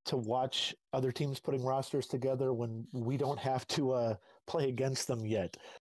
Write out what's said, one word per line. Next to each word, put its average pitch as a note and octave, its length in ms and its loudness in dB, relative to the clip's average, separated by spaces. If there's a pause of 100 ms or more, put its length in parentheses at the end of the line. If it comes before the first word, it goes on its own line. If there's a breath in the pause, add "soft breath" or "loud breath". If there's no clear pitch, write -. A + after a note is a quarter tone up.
to C#3+ 120 -2
watch B2 560 0 (200)
other C3 180 2
teams C#3 300 -2
putting C3+ 240 0
rosters C3+ 420 0
together C3 460 0
when A#2 400 -2
we B2+ 240 0
don't C#3 240 0
have C3 280 0
to, C3+ 240 2
uh, A#2 220 2 (320 soft breath)
play C#3+ 220 0
against C3 400 0
them A2+ 180 0
yet. G#2 300 0 (280 loud breath)